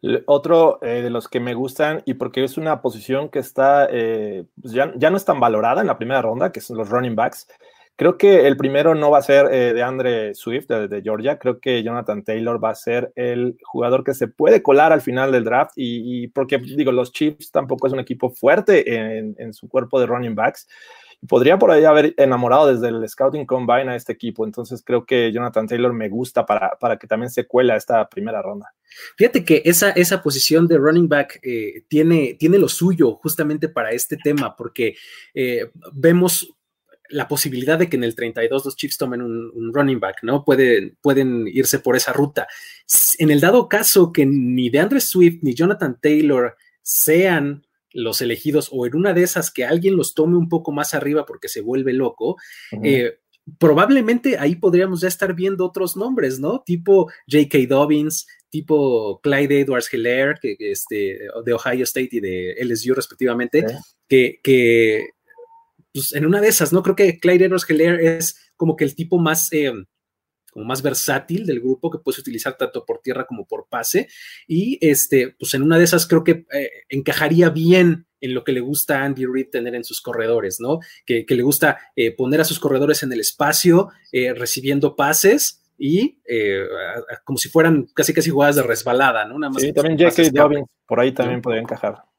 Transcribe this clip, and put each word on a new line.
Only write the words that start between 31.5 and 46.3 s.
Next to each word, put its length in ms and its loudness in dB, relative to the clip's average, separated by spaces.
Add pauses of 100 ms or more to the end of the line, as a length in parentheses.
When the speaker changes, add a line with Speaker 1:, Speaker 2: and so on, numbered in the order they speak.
Speaker 2:
tiene, 500 2
tiene 180 4
lo 140 4
suyo 460 2
justamente 520 -4
para 220 -4
este 260 -6
tema, 400 -2
porque, 400 -6 (380)
eh, 360 -4 (220)
vemos 640 2 (560)
la 180 -6
posibilidad 500 -2
de 120 0
que 60 -2
en 80 -2
el 100 -4
treinta 280 -6
y 60 0
dos 160 -2
los 120 -10
Chiefs 200 -8
tomen 240 -6
un, 320 -8
un 220 -8
running 260 0
back, 220 -6
¿no? 200 -2
Pueden, 600 2
pueden 460 0
irse 320 -2
por 160 0
esa 180 -2
ruta. 320 -2 (420)
S-, 340 0
en 80 4
el 100 4
dado 280 4
caso 420 2
que 140 2
ni 460 0
DeAndre 300 2
Swift 420 2
ni 120 0
Jonathan 460 -2
Taylor 560 2 (260)